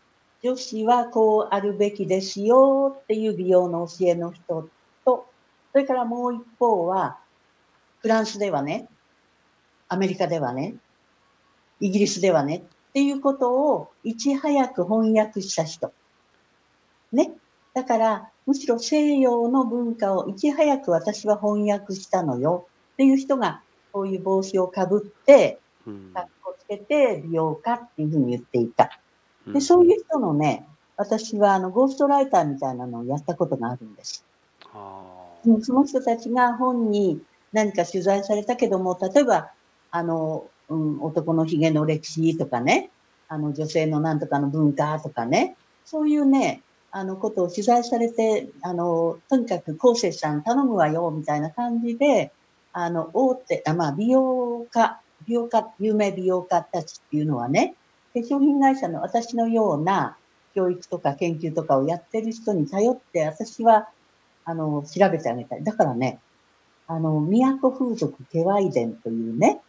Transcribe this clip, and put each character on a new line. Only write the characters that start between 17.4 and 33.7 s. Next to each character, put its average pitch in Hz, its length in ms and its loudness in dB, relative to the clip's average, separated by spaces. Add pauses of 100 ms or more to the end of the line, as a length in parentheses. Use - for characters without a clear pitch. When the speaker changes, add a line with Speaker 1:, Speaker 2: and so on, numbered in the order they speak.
Speaker 1:
だ 254 100 -4
か 233 140 0
ら、 220 340 0 (140)
む 277 80 0
し - 140 -4
ろ 233 120 0
西 294 380 2
洋 240 320 2
の 262 160 2
文 233 300 -4
化 196 180 0
を 185 140 -2
い 196 80 -8
ち 294 160 0
早 285 280 2
く 226 120 -4
私 208 360 -2
は 208 120 2
翻 208 240 -2
訳 202 320 -2
し - 120 -16
た 185 160 0
の 127 160 -2
よ 170 280 -2 (260)
っ - 40 -20
て 269 60 2
い 269 100 6
う 269 40 4
人 269 200 -2
が、 180 240 -4 (320)
こ 196 80 -4
う 196 60 -4
い 190 100 -4
う 175 60 -8
帽 190 200 2
子 190 160 -4
を 185 80 0
か 185 200 -2
ぶ 208 180 0
っ - 200 -12
て、 175 340 8 (260)
Speaker 2:
う 110 60 -14
ん。 98 220 -18
Speaker 1:
か 185 80 -8
っ 175 60 -10 (140)
こ 185 180 -14
つ - 80 -20
け 202 100 -8
て 233 480 2
美 165 100 -6
容 160 200 0
家 233 200 -4
っ - 200 -16
て 156 60 -6
い 151 40 0
う 151 40 0
ふ 160 60 -2
う 151 40 4
に 123 120 2
言 120 80 -2
っ 120 40 -14
て - 160 -2
い 117 80 2
た。 - 320 -2 (460)
Speaker 2:
う - 60 -12
ん。 - 20 -8
Speaker 1:
で、 277 80 2
そ 349 200 6
う 349 40 8
い 359 100 6
う - 80 -8
人 311 160 -2
の 185 140 0
ね、 147 320 0 (320)
私 220 400 -4
は 202 160 4
あ 190 60 2
の、 185 100 -4
ゴ 240 180 2
ー 269 40 -2
ス 269 60 -10
ト 285 100 2
ラ 285 140 4
イ 269 80 0
タ 190 100 4
ー 160 60 2
み 139 140 -4
た 135 120 -4
い 123 40 -6
な 123 120 -10
の 117 140 -10
を 120 40 -8
や 135 120 -4
っ 151 60 -8
た 170 120 -6
こ - 100 0
と 139 100 -4
が 117 140 -6
あ 127 60 -6